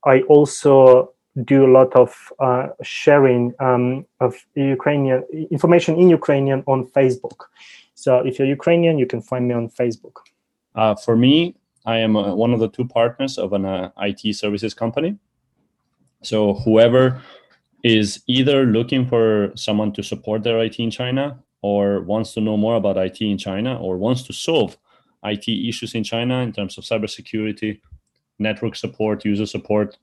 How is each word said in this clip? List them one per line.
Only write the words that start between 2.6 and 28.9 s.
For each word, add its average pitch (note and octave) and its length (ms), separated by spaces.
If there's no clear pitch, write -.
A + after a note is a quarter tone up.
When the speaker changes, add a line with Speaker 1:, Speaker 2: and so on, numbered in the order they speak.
Speaker 1:
sharing, B2+ 800
um, B2+ 460
of B2+ 160
Ukrainian C3+ 680
information E3+ 440
in F3+ 140
Ukrainian C#3 560
on C3 220
Facebook. - 580
So B2+ 260
if B2+ 200
you're C3+ 80
Ukrainian, E3 500
you C3 80
can A#2+ 160
find B2 260
me B2 60
on A#2 160
Facebook. A#2+ 460
Speaker 2:
Uh, A2 220
for A2+ 200
me, D3 400
I A2+ 120
am, A2 180
uh, G2+ 180
one A#2 200
of A2+ 60
the A2 100
two B2 160
partners B2 520
of F#2+ 160
an, G2 120
uh, F#2+ 300
I G2+ 160
T G2+ 220
services G#2 400
company. D3 440
So G#2+ 320
whoever A#2+ 680
is G#2+ 440
either C3+ 380
looking B2 420
for A2 480
someone G#2+ 380
to G2+ 100
support G#2+ 400
their A2+ 160
I A2+ 80
T A2 160
in B2 80
China, C3 480
or G2+ 400
wants G2+ 320
to A2 80
know G#2+ 160
more A2 180
about G2+ 220
I F#2+ 100
T G#2+ 220
in G2+ 80
China, G#2 420
or F#2 180
wants B2+ 260
to - 100
solve D3+ 440
I G#2+ 120
T A2+ 340
issues A2+ 260
in A2 80
China A#2+ 380
in A#2+ 100
terms G2+ 260
of - 60
cybersecurity, G#2+ 960
network G#2+ 360
support, - 500